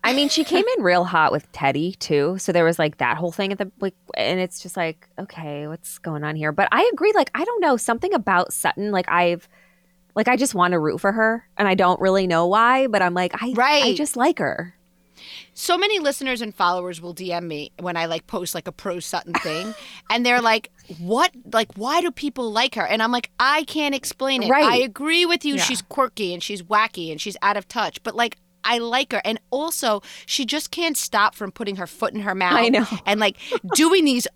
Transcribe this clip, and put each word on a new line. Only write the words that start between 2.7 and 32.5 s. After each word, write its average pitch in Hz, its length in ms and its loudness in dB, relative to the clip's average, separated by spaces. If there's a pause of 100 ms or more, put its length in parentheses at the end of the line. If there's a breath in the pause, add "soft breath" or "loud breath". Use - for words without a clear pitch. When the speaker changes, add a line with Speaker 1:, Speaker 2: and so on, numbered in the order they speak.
Speaker 1:
like, 156 200 0
that 127 180 0
whole 170 160 -4
thing 196 200 -2
at 196 60 -6
the, 190 120 -4 (100)
like, 190 140 -4 (220)
and 170 240 0
it's 185 200 -6
just - 160 -14
like, 165 320 -6 (100)
okay, 151 500 -10
what's - 300 -14
going 151 260 -6
on 156 120 -4
here? 151 160 -2
But 190 200 2
I 349 200 4
agree. 415 220 2
Like, 320 200 2
I 302 100 -2
don't 466 160 -2
know, 294 160 4
something 247 380 -2
about 190 380 2
Sutton, 196 380 -4
like, 185 200 0
I've, 175 380 2 (680 soft breath)
like, 226 140 2
I 247 80 4
just 247 180 0
wanna 180 260 4
root 151 180 0
for 196 140 2
her, 220 340 0 (120)
and 202 100 4
I 185 60 4
don't 185 260 4
really 190 260 4
know 170 200 2
why, 240 400 4
but 208 160 2
I'm 175 120 2
like, 180 280 0
I, 240 80 -4
I - 40 -4
Speaker 2:
Right. 254 420 2
Speaker 1:
just 196 200 -4
like 285 220 2
her. 175 360 -4 (800 loud breath)
Speaker 2:
So 349 240 0
many 415 200 0
listeners 269 440 -2
and 220 120 -8
followers 180 460 -2
will 175 140 -12
D 180 180 -8
M 170 160 -6
me 147 320 -10
when 175 160 -6
I, 165 100 -2
like, 165 200 -6
post, 196 280 -8
like, 175 140 -8
a 170 40 -12
pro 180 280 -8
Sutton 170 340 -8
thing, 175 400 -4 (180 loud breath)
Speaker 1:
<laughs> - 180 -18
Speaker 2:
and 240 140 0
they're 247 180 4
like, 226 280 2 (280)
"What? 226 320 0 (220)
Like, 226 240 0
why 277 260 0
do 349 80 0
people 247 420 -6
like 240 220 0
her?" 185 120 -2
And 220 160 0
I'm 233 80 0
like, 247 200 -2 (100)
"I 294 240 2
can't 294 300 -2
explain 262 480 -2
it. 214 80 -2
Speaker 1:
Right. 285 140 6
Speaker 2:
I 240 120 4
agree 302 480 2
with 339 220 0
you. 285 80 0
Speaker 3:
Yeah. 269 80 0
Speaker 2:
She's 233 180 -2
quirky 214 540 -4
and 170 80 -10
she's 196 200 -8
wacky 196 480 -2
and 156 100 -10
she's 196 200 -8
out 202 160 0
of 190 120 -6
touch, 202 340 -6
but, 233 120 -8
like, 226 220 -2 (280)
I 233 140 2
like 233 340 -2
her." 214 120 -2
And 226 160 -4 (100)
also, 254 520 -2 (240 loud breath)
she - 180 -2
just 285 260 -4
can't 330 260 -2
stop 208 380 0
from 196 160 -8
putting 196 260 -8
her 180 100 -8
foot - 260 -6
in 214 80 -6
her 196 140 -4
mouth 185 240 2